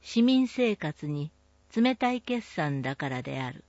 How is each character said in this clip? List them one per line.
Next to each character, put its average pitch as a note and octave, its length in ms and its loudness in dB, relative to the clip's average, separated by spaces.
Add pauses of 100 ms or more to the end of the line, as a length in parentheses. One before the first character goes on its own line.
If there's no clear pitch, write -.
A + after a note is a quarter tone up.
市 - 220 0
民 C4 260 6
生 A#3 280 0
活 D3+ 300 -6
に D3 240 -4 (440)
冷 A#3+ 220 4
た B3 160 2
い B3 80 -2
決 A#3+ 260 -4
算 C#3+ 360 -2
だ C3 140 -4
か C#3+ 120 -4
ら B2+ 140 -4
で C3+ 180 -6
あ B2+ 100 -6
る。 - 180 -16